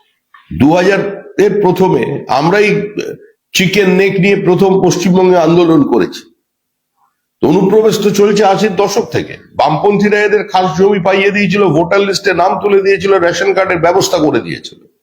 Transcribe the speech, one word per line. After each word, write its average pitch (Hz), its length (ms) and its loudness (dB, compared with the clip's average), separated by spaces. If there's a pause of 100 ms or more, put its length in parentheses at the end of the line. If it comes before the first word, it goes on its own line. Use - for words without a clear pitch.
(580)
দু 151 160 4
হাজার - 640 -2
এর 202 240 0
প্রথমে 170 680 0
আমরাই 175 540 0 (720)
চিকেন 185 380 0
নেক 190 300 0
নিয়ে 196 160 2
প্রথম 185 480 2
পশ্চিমবঙ্গে 180 540 2
আন্দোলন 165 440 4
করেছি। 113 380 -2 (1200)
তো 120 80 2
অনুপ্রবেশ 196 500 2
তো 208 120 -2
চলছে 202 340 2
আশির 196 320 0
দশক 196 340 -2
থেকে। - 260 -8 (180)
বামপন্থীরা 196 680 0
এদের 202 280 -2
খাস 185 300 -2
জমি 196 220 2
পাইয়ে 196 300 0
দিয়েছিল, 202 340 0
ভোটার 175 360 0
লিস্টে 196 340 -2
নাম 180 280 0
তুলে 196 200 2
দিয়েছিল, 196 360 0
রেশন 175 360 -2
কার্ডের 180 240 -2
ব্যবস্থা 170 400 0
করে 151 220 0
দিয়েছিল। - 380 -12 (240)